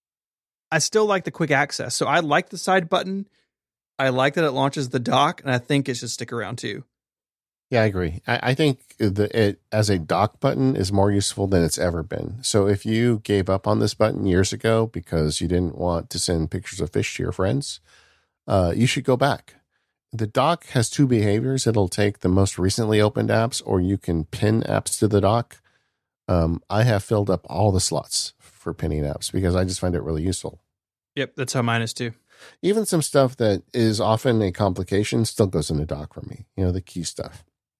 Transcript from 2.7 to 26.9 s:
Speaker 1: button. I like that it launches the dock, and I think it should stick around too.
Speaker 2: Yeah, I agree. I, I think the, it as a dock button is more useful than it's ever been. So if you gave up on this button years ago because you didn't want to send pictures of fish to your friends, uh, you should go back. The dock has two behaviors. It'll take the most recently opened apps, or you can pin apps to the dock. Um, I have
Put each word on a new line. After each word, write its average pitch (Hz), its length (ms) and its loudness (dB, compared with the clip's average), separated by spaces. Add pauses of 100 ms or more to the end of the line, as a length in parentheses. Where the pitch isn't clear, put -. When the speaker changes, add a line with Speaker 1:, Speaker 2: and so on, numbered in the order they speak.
Speaker 1:
button. 190 380 -2 (680)
I 135 120 2
like 131 260 0
that 170 100 2
it 143 60 2
launches 135 380 0
the 127 100 -2
dock, 127 420 2
and 135 100 -4
I 123 60 2
think 139 320 -2
it 123 60 -2
should 123 160 -10
stick - 200 -10
around 117 280 -8
too. 113 240 -8 (880)
Speaker 2:
Yeah, 113 140 2
I - 20 4
agree. 90 400 -2
I, 120 160 -2
I 127 140 0
think 143 420 -2
the, 101 320 0 (100)
it 101 200 2 (120)
as 107 200 2
a 95 80 2
dock 87 400 -2
button 131 360 0
is 98 160 -2
more 101 200 4
useful 101 360 -2
than 92 160 4
it's 80 140 0
ever 85 240 -2
been. 80 400 -8
So 101 260 2
if 101 180 0
you 113 380 2
gave 98 260 0
up 95 180 0
on 107 120 2
this 110 140 0
button 101 320 0
years 95 260 4
ago 113 360 0
because 78 520 -2
you 87 80 -2
didn't 87 300 0
want 87 320 -2
to 85 100 -8
send 82 320 -2
pictures 95 300 -8
of 80 100 -6
fish - 240 -2
to 92 80 -6
your 90 80 -4
friends, 113 480 -2 (680)
uh, 92 280 2
you 123 120 4
should 127 160 -2
go 131 120 2
back. 131 400 -2 (560)
The 110 140 -4
dock 143 440 0
has 120 200 0
two 143 160 2
behaviors. 120 640 2
It'll 104 200 2
take 101 320 0
the 90 100 0
most 95 280 2
recently 107 420 2
opened 110 300 2
apps, 110 340 0
or 101 160 2
you 92 200 0
can 82 260 -2
pin 107 380 0
apps - 360 -6
to 110 80 4
the 104 140 4
dock. 113 400 0 (640)
Um, 82 440 2
I 104 120 2
have 107 200 2